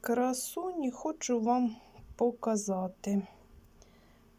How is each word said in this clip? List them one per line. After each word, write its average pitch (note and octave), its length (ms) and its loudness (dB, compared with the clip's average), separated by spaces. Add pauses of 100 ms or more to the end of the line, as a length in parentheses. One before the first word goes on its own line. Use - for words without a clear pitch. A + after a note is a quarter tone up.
красунь B3+ 800 0
і B3 80 0
хочу B3+ 480 -2
вам A#3 360 2 (400)
показати G3+ 1120 0 (1120)